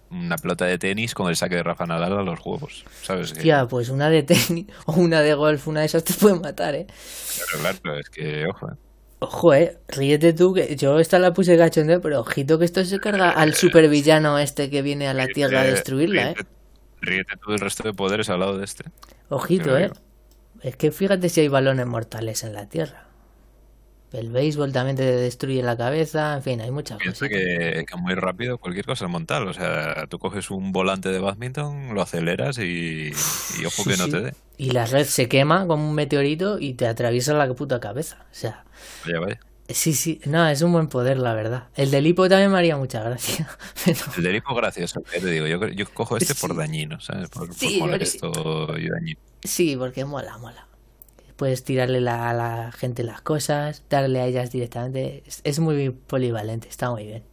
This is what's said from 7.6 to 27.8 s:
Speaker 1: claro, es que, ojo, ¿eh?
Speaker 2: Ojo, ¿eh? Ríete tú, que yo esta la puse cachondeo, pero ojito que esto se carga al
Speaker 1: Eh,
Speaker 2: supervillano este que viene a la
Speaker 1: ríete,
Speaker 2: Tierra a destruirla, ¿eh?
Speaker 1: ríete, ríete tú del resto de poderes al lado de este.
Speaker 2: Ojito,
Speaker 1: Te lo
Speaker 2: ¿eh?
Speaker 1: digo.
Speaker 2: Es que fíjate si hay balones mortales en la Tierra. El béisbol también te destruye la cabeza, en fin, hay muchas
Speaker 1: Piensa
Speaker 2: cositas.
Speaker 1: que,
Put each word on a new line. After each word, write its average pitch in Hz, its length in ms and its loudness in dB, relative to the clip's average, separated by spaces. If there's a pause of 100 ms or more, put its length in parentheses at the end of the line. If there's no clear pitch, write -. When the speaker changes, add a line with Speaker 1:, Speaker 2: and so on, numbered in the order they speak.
Speaker 1:
claro, 73 180 -6
es 71 100 -12
que, 76 380 -6
ojo, - 240 -8
¿eh? - 40 -14 (440)
Speaker 2:
Ojo, - 340 4
¿eh? 165 340 4
Ríete 147 460 4
tú, 180 220 6
que 151 200 0
yo 139 240 4
esta 170 200 6
la 180 140 6
puse 180 240 6
cachondeo, 165 440 6
pero 147 180 -2
ojito 139 400 2
que 170 60 4
esto 175 200 2
se 190 140 -2
carga 190 320 2
al 156 240 4
Speaker 1:
Eh, - 0 -
Speaker 2:
supervillano 156 840 6
este 143 320 -2
que 139 100 0
viene 143 260 -2
a 135 60 0
la 131 180 -2
Speaker 1:
ríete, - 0 -
Speaker 2:
Tierra 135 300 2
a 135 40 4
destruirla, 139 680 2
¿eh? 175 60 -8
Speaker 1:
ríete, - 120 -8 (520)
ríete 95 360 -4
tú 104 140 -8
del 104 100 0
resto 101 220 -4
de 110 100 -4
poderes 101 360 -2
al 92 120 0
lado 98 160 -2
de 98 80 -6
este. - 200 -12 (440)
Speaker 2:
Ojito, 143 260 -2
Speaker 1:
Te 175 160 0
lo 131 60 4
Speaker 2:
¿eh? 180 140 0
Speaker 1:
digo. - 20 -14 (680)
Speaker 2:
Es 127 160 -10
que 151 140 2
fíjate 190 380 0
si 170 120 4
hay 147 80 4
balones 135 380 2
mortales 113 560 -6
en 110 100 -10
la 101 160 -12
Tierra. - 380 -8 (1040)
El 113 200 -8
béisbol 143 420 0
también 131 240 0
te 131 60 2
destruye 127 600 0
la 120 140 0
cabeza, 151 580 0
en 131 80 -6
fin, 123 160 -2
hay 120 120 -8
muchas 139 280 -8
Speaker 1:
Piensa - 300 -4
Speaker 2:
cositas. - 0 -
Speaker 1:
que, 85 580 -2